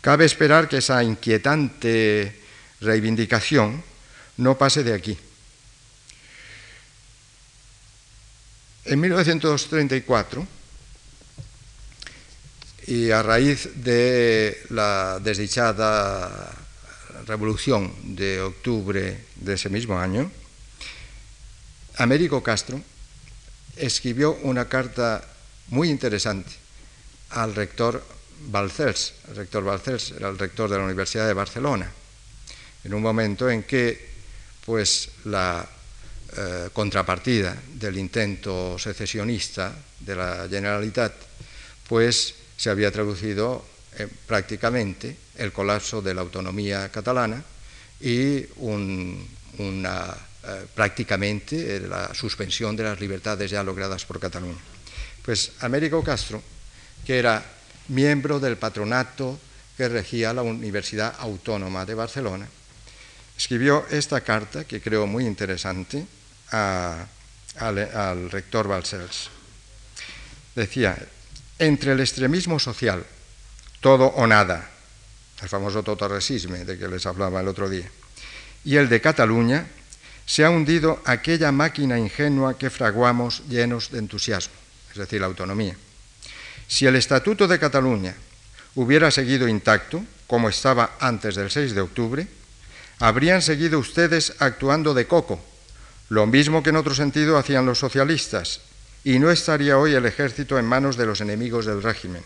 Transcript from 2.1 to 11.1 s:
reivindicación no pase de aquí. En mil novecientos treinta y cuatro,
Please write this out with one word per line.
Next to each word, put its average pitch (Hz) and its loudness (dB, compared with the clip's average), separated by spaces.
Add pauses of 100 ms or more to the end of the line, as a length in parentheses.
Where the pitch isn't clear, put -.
reivindicación 110 2 (540)
no 127 4
pase 139 2
de 117 2
aquí. 101 -6 (3750)
En 135 0
mil 175 2
novecientos 160 2
treinta 143 2
y 131 0
cuatro, 123 0 (2500)